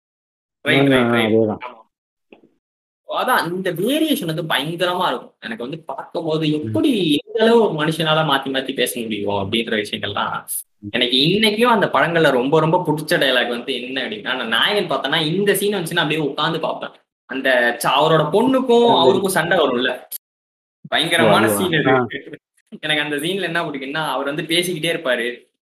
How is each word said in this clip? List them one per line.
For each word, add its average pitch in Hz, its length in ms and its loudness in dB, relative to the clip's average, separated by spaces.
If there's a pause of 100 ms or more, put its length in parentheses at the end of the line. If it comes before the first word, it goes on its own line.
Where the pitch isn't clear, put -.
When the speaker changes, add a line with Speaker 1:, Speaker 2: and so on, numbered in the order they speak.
(640)
Speaker 1:
ரைட், 139 300 4
Speaker 2:
ஆ, 131 40 6
Speaker 1:
ரைட், 120 140 2
ரைட். 117 220 2
Speaker 2:
அதேதான். 110 340 2
Speaker 1:
ஆமா. - 100 -18 (1400)
அதான் 180 420 0
இந்த 185 180 -4
வேரியேஷன் 240 520 0
வந்து 160 180 -4
பயங்கரமா 170 640 -2
இருக்கும். 127 340 -6
எனக்கு 113 220 -10
வந்து 143 160 -8
பார்க்கும்போது 160 720 -4
Speaker 2:
ம். 151 40 2
Speaker 1:
எப்படி 160 720 0
இந்த 226 140 -4
அளவு 220 340 6
ஒரு 151 100 -2
மனுஷனால 156 460 2
மாத்தி 139 220 0
மாத்தி 135 220 -2
பேச 123 260 -2
முடியும் 104 300 -4
அப்படின்ற 104 540 0
விஷயங்கள்லாம் 107 600 -6 (340)
Speaker 2:
ம். 104 120 -16
Speaker 1:
எனக்கு 123 260 0
இன்னைக்கும் 208 460 2
அந்த 226 240 4
படங்கள்ல 156 440 2
ரொம்ப, 135 300 2
ரொம்ப 160 260 2
பிடிச்ச 156 220 -2
டயலாக் 131 400 2
வந்து 120 340 -6
என்ன 127 260 -6
அப்படின்னா, 110 280 -6
நான் 120 120 -6
நாயகன் 160 420 0
பார்த்தேன்னா 135 260 -2
இந்த 180 380 0
சீன் 202 200 -2
வந்துச்சுன்னா 170 220 -6
அப்படியே 156 240 0
உட்கார்ந்து 156 400 -2
பார்ப்பேன். 120 300 -6 (340)
அந்த 123 600 0
ச-, 143 60 2
அவரோட 156 400 2
பொண்ணுக்கும் 240 560 4
Speaker 2:
சரி. 226 120 4
Speaker 1:
அவருக்கும் 190 320 4
சண்டை 175 280 0
வரும்ல, 127 380 0
Speaker 2:
ஓ, - 40 -16 (880)
Speaker 1:
பயங்கரமான 147 580 2
Speaker 2:
அதுவா? - 140 0
Speaker 1:
சீன் 165 260 0
Speaker 2:
ஆ. 131 100 4
Speaker 1:
அது. 127 420 -6 (420)
எனக்கு 151 220 -2
அந்த 151 140 -4
சீன்ல 180 260 -4
என்ன 170 220 -2
பிடிக்கும்னா, 143 460 -6
அவர் 135 140 -4
வந்து 151 180 -4
பேசிக்கிட்டே 165 540 -2
இருப்பாரு. 120 420 -2 (260)